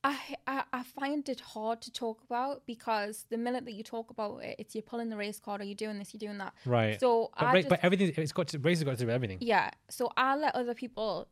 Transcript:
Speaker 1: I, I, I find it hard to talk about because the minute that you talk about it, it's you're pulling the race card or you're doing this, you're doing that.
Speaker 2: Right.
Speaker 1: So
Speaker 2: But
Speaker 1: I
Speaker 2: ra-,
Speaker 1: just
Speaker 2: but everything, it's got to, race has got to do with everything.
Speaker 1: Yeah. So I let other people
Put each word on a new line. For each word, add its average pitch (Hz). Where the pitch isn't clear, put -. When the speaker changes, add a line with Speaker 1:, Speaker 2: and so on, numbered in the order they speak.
Speaker 1:
I, 277
I, 269
I 254
find 277
it 247
hard 226
to 240
talk 226
about 262
because 214
the 226
minute 247
that 233
you 214
talk 226
about 214
it, -
it's -
you're 220
pulling 233
the 214
race 208
card 202
or 202
you're 202
doing 214
this, 196
you're 208
doing 208
that. 190
Speaker 2:
Right. 110
Speaker 1:
So 233
Speaker 2:
But 135
Speaker 1:
I 247
Speaker 2:
ra-, 185
Speaker 1:
just 185
Speaker 2:
but 180
everything, 185
it's 160
got 180
to, 151
race 165
has 160
got 139
to 123
do 120
with 113
everything. 110
Speaker 1:
Yeah. 202
So -
I 262
let 294
other 240
people 220